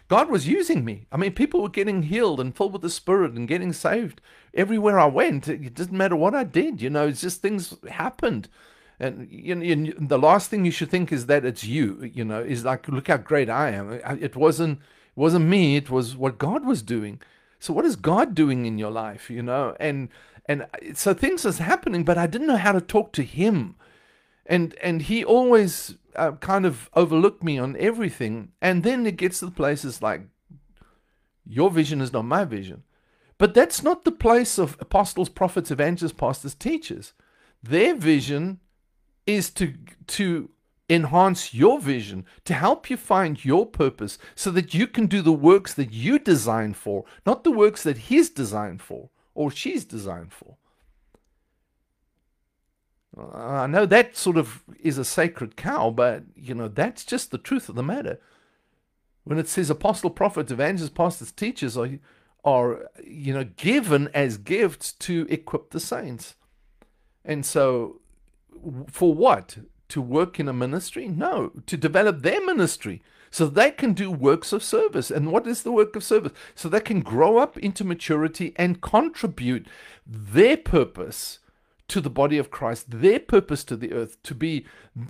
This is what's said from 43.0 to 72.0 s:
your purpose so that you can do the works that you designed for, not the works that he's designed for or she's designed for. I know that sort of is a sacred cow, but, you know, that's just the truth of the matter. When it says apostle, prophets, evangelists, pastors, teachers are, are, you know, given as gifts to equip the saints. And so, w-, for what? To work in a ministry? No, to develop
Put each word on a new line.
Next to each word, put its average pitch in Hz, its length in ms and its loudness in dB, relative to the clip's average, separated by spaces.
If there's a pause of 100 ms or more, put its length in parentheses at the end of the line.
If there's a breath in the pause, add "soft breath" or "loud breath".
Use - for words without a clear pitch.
your 160 200 4
purpose 131 540 -2 (160 loud breath)
so - 160 -4
that 170 240 0
you 190 120 2
can 220 200 0
do 196 160 2
the 160 100 6
works 170 420 6
that 123 180 -4
you 143 260 0
designed 113 580 2
for, 101 280 -6 (200 loud breath)
not - 200 0
the 330 80 4
works 214 320 4
that 143 120 0
he's 254 320 2
designed 104 540 -6
for - 260 -16 (260)
or 147 160 -2
she's 311 340 -6
designed 90 480 -12
for. - 240 -20 (2750)
I 131 320 -4
know 180 200 2
that 233 300 4
sort 180 200 0
of 123 280 -2 (160)
is 143 180 -2
a 131 60 -4
sacred 165 520 -4
cow, 175 340 -2
but, 120 340 0 (100)
you 127 200 -12
know, 117 140 -8
that's 139 360 -4
just - 260 -6
the - 80 -8
truth - 300 -4
of - 60 -16
the 127 80 -4
matter. 185 360 -6 (1080)
When 151 140 -4
it 160 100 -4
says 165 220 -2
apostle, 185 400 0
prophets, 165 400 -2
evangelists, 151 400 -2
pastors, 170 400 -2
teachers 151 460 -6
are, 131 220 -6 (460 soft breath)
are, 123 440 2 (160)
you 139 300 -6
know, 135 100 -4
given 147 720 2
as 135 240 0
gifts 175 540 -2
to 170 360 -4
equip - 420 -6
the 165 100 -6
saints. 127 540 -10 (880)
And 147 200 -4
so, 127 560 2 (520)
w-, 135 360 -14
for 175 240 4
what? 156 460 2 (300)
To - 120 -6
work 147 380 -2
in 147 100 -4
a 135 40 -4
ministry? 139 560 -6
No, 202 440 -4 (140)
to - 100 -6
develop 165 460 2